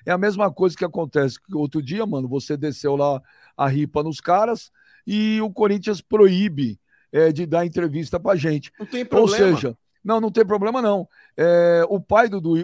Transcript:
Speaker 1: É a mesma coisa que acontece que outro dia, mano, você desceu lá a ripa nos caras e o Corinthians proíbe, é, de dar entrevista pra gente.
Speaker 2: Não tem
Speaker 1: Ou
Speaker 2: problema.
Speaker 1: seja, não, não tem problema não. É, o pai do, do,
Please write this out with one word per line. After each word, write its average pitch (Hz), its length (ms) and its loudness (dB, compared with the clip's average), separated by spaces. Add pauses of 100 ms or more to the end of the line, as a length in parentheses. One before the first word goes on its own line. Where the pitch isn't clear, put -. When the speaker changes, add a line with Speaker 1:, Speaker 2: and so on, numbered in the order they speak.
Speaker 1:
É 165 60 -6
a 180 80 0
mesma 202 340 0
coisa 180 240 0
que 190 80 -4
acontece 151 560 -4
que - 160 -16
outro 151 240 -4
dia, 175 240 -6
mano, 135 240 -6
você 139 280 -6
desceu 139 400 -4
lá 143 260 0 (340)
a 139 120 0
ripa 147 340 -2
nos 156 180 -6
caras 214 500 0 (360)
e 214 340 -2
o 214 100 -4
Corinthians 208 500 -2
proíbe, 185 800 2 (340)
é, 160 200 4
de 165 140 -4
dar 165 180 0
entrevista 165 560 -4
pra 196 160 0
gente. 151 420 -4
Speaker 2:
Não 208 80 -12
tem 247 160 -8
Speaker 1:
Ou 240 60 -8
Speaker 2:
problema. 196 480 4
Speaker 1:
seja, 127 200 -6 (260)
não, 220 180 0
não 220 100 -2
tem 220 140 2
problema 214 380 -2
não. 202 260 -2 (280)
É, 170 520 4
o 196 120 -2
pai 220 280 2
do, 196 120 -4
do, 165 240 0